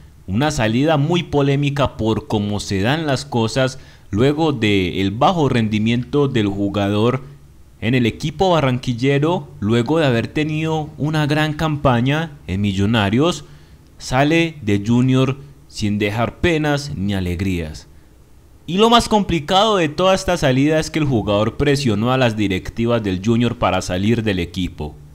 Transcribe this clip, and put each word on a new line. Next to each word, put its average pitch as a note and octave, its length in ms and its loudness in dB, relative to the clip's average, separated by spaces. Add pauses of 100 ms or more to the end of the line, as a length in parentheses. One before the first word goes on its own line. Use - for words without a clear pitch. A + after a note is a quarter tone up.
(260)
Una A#2+ 240 0
salida C3 460 0
muy E3 260 0
polémica C#3 760 0
por A2 300 -2
cómo G#2 340 -2
se G2 200 -4
dan D3 260 0
las C3 180 -2
cosas B2 540 -2 (320)
luego D3 420 2
del G2 600 0
bajo D3 360 2
rendimiento A#2+ 800 0
del A2+ 220 0
jugador G2+ 880 -2 (420)
en A#2 140 0
el B2 120 2
equipo D#3 440 -2
barranquillero, C#3 960 0 (140)
luego A#2+ 400 2
de D3+ 60 2
haber A#2 200 2
tenido D#3 720 -4
una D3+ 280 0
gran D3+ 260 0
campaña D3 800 0 (160)
en F#2 120 -2
Millonarios, G#2 840 0 (540)
sale D#3 640 0
de G2+ 220 0
Junior B2+ 520 2 (320)
sin G#2 280 -4
dejar G#2+ 420 -2
penas D3+ 580 0
ni G2 180 -4
alegrías. F2 720 -4 (800)
Y F3 120 -2
lo A3 120 6
más A#3+ 180 4
complicado F#3+ 680 2
de E3+ 120 2
toda F#3 280 2
esta F#3 200 -2
salida D3 440 2
es D#3+ 100 -8
que - 80 -4
el D#3 60 0
jugador G#2+ 520 0
presionó B2 560 0
a C3 60 0
las A#2+ 180 2
directivas G#2+ 640 0
del F#2+ 240 -2
Junior A#2 340 2
para F#2 220 0
salir G2 440 0
del G2 160 0
equipo. E2 560 -6 (180)